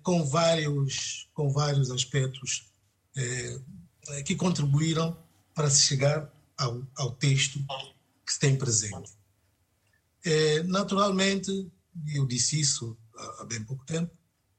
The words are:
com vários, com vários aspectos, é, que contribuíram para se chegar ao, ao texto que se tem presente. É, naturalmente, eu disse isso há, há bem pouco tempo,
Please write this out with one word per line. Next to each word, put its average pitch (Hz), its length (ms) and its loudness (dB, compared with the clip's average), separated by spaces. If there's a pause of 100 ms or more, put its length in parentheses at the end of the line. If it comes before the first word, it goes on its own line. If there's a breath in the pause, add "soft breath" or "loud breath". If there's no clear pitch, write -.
com 170 220 2
vários, 147 1080 0
com 147 160 -2
vários 139 420 2
aspectos, - 760 -4 (460)
é, 123 1080 -10
que 185 120 0
contribuíram 160 840 2 (360)
para 151 160 2
se - 140 6
chegar 147 460 2 (280)
ao, 123 240 -4 (140)
ao 123 160 -4
texto 135 480 2 (680)
que - 80 -4
se - 60 -6
tem 135 180 4
presente. 110 540 -2 (1120)
É, 156 380 2
naturalmente, 196 1080 0 (420)
eu 139 120 2
disse 123 340 0
isso 120 380 -2 (180)
há, - 260 -14
há 104 40 -14
bem 110 180 -8
pouco 131 220 -10
tempo, 165 260 -4 (480)